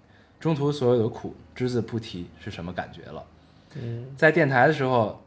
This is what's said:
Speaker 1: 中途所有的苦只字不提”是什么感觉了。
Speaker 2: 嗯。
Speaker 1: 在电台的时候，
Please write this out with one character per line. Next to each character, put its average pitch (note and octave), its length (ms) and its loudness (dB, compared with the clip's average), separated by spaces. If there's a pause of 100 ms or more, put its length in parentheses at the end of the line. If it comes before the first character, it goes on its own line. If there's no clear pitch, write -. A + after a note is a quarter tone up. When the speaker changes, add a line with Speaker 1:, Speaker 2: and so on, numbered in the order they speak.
(380)
Speaker 1:
中 E3 160 -2
途 C#3+ 180 -2
所 B2+ 220 2
有 A#2 100 4
的 A2+ 40 0
苦 - 260 -10 (200)
只 B2 160 -4
字 A#2+ 120 -2
不 A2+ 160 -6
提” F2+ 300 -12 (160)
是 G#2 80 -12
什 E2+ 100 -12
么 F2 120 -10
感 E2+ 180 -8
觉 - 180 -18
了。 D#2 140 -14 (520)
Speaker 2:
嗯。 A#2+ 320 -10 (100)
Speaker 1:
在 D#3 120 6
电 D#3 200 4
台 C3+ 180 6
的 D#3+ 60 6
时 C#3 100 -2
候， A#2 440 2